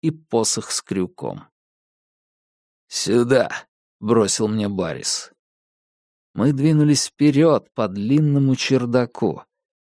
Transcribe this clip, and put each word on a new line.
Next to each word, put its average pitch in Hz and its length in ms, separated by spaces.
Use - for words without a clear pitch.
и 160 80
посох - 600
с - 100
крюком. 90 640
«Сюда!» 120 600
бросил 110 480
мне 107 200
Баррис. 90 640
Мы 127 180
двинулись 147 540
вперёд 147 680
по 107 140
длинному 135 680
чердаку. 120 880